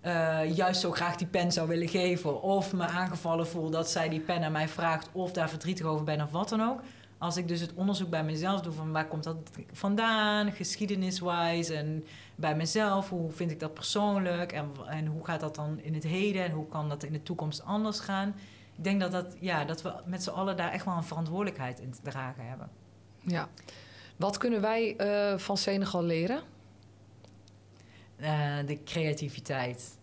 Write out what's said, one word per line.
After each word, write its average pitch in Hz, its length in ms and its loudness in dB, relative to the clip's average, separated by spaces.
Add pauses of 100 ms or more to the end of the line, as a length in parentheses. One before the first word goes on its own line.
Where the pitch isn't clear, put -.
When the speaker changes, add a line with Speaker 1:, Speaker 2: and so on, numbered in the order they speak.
Speaker 1:
eh, 160 560 2
juist 185 240 4
zo 175 100 2
graag 170 260 0
die 170 100 -2
pen 175 260 2
zou 160 160 2
willen 170 200 2
geven, 180 540 2
of 190 300 2
me 175 140 2
aangevallen 170 600 0
voel 160 240 -2
dat 165 200 2
zij 165 180 2
die 156 120 0
pen 170 240 0
aan 156 80 2
mij 156 160 2
vraagt, 165 440 0
of 185 200 -2
daar 165 160 2
verdrietig 160 380 -2
over 156 180 2
ben, 151 180 0
of 143 80 -2
wat 180 180 0
dan 220 140 2
ook." 226 180 0 (380)
Als 170 180 -2
ik 175 120 0
dus 170 120 0
het 170 140 -4
onderzoek 190 360 2
bij 160 140 2
mezelf 170 360 0
doe 170 120 -4
van, 156 200 -4
"Waar 156 160 2
komt 156 160 -4
dat 160 120 -4 (360)
vandaan, 208 800 4
geschiedeniswijs, 180 1160 0
en 156 360 -2 (300)
bij 156 220 0
mezelf, 196 520 2
hoe 170 240 -2
vind 170 180 -2
ik 156 100 -6
dat 156 140 -4
persoonlijk, 185 800 2
en, 147 180 -4 (180)
en 156 180 -2
hoe 156 180 -2
gaat 160 160 -2
dat 156 140 -4
dan 151 260 -4
in 156 140 -4
het 156 100 -2
heden, 185 400 2
en 170 60 0
hoe 156 180 -2
kan 151 200 -2
dat 147 140 -4
in 151 100 -6
de 151 100 -4
toekomst 151 420 -4
anders 208 360 -2
gaan?" 196 340 -2 (420)
Ik 160 80 -8
denk 196 160 4
dat 180 120 2
dat, 190 280 -2
ja, 170 240 0
dat 160 180 -4
we 185 100 -4 (120)
met 185 180 -4
z'n - 80 -2
allen 190 260 0
daar 170 160 0
echt 185 120 -4
wel 180 120 0
een 165 80 0
verantwoordelijkheid 160 760 -4
in 123 120 -8
te - 100 -14
dragen 131 460 -6
hebben. 127 200 -10 (520)
Speaker 2:
Ja. 175 280 -2 (680)
Wat 202 200 0
kunnen 233 240 2
wij, 220 360 2
eh, 202 420 2
van 196 180 0
Senegal 190 460 2
leren? 170 380 2 (1800)
Speaker 1:
Eh, 147 400 2 (100)
de 147 180 -4
creativiteit. 139 1200 -4